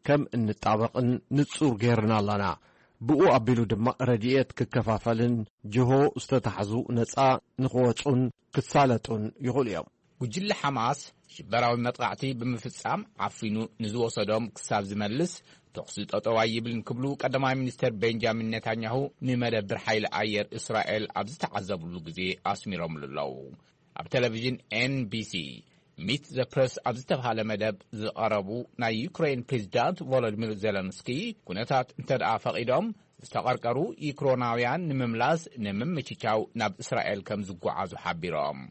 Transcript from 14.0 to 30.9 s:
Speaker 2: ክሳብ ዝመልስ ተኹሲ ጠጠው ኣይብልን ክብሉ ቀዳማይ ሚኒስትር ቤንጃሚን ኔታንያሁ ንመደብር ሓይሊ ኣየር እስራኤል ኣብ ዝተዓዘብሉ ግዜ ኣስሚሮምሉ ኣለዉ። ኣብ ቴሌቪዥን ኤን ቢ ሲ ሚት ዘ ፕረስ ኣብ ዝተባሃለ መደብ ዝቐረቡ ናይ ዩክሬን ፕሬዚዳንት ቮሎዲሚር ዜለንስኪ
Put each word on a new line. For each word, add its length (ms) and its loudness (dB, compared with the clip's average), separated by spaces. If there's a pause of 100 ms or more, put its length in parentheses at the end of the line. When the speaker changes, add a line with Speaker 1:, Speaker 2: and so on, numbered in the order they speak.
Speaker 2:
ክሳብ 340 -2
ዝመልስ 480 -2 (400)
ተኹሲ 240 -12 (100)
ጠጠው 320 0
ኣይብልን 440 0
ክብሉ 240 -4 (120)
ቀዳማይ 360 0
ሚኒስትር 400 0
ቤንጃሚን 560 0
ኔታንያሁ 460 -2 (260)
ንመደብር 580 0
ሓይሊ 320 0
ኣየር 420 0
እስራኤል 580 -2
ኣብ 160 -2
ዝተዓዘብሉ 760 -6
ግዜ 180 -10 (260)
ኣስሚሮምሉ 600 -4
ኣለዉ። 280 -4 (600)
ኣብ 140 -8
ቴሌቪዥን 460 0 (160)
ኤን 220 0 (120)
ቢ 160 -4
ሲ 120 -10 (640)
ሚት 280 -4
ዘ 200 -2
ፕረስ 340 2
ኣብ 160 -2
ዝተባሃለ 480 -2
መደብ 320 0 (180)
ዝቐረቡ 540 -2 (300)
ናይ 180 0
ዩክሬን 480 -2
ፕሬዚዳንት 600 0
ቮሎዲሚር 500 0
ዜለንስኪ 540 -4 (360)